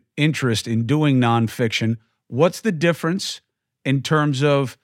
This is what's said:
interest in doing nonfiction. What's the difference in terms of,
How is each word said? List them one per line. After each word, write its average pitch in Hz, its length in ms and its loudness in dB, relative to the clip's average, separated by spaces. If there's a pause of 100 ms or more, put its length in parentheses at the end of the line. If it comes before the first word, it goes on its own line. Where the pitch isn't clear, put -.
(180)
interest 131 500 0
in 113 160 0
doing 143 340 2
nonfiction. 117 800 0 (320)
What's 156 320 0
the 226 120 -2
difference 170 680 -2 (460)
in 135 160 0
terms 147 400 0
of, 139 420 0